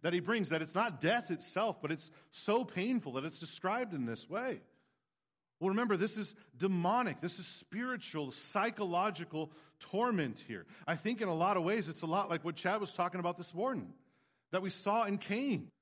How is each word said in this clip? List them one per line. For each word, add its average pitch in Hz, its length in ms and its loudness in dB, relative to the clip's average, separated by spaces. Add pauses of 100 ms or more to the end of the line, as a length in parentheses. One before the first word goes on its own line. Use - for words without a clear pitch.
that 165 100 2
he 180 80 2
brings? 190 300 0
That 160 100 2
it's 160 140 -6
not 190 260 0
death 214 300 4
itself, 185 500 0
but 147 100 -2
it's 156 200 -4 (200)
so 226 340 2
painful 190 480 0
that 131 120 -2
it's 160 140 -8
described 185 560 -2
in 135 100 0
this 117 240 -4
way. 160 320 -4 (1000)
Well, 185 120 2
remember, 208 260 4
this 208 220 0
is 208 160 -6 (240)
demonic. 196 640 2
This - 160 -4
is 170 80 -10
spiritual, 185 880 -4
psychological 180 1160 0 (300)
torment 185 680 0
here. 98 200 -8 (200)
I 165 100 0
think 220 260 -2
in 202 60 0
a 170 60 2
lot 180 220 4
of 180 60 4
ways, 185 260 2
it's 160 140 -8
a - 40 -4
lot 165 220 2
like 165 160 0
what 165 120 -2
Chad 196 240 2
was 196 120 -4
talking 180 280 0
about 175 180 0
this 170 160 -12
morning, 185 400 -2 (560)
that 185 100 2
we 190 80 -4
saw 208 360 2
in 202 120 2
Cain 214 540 -2 (120)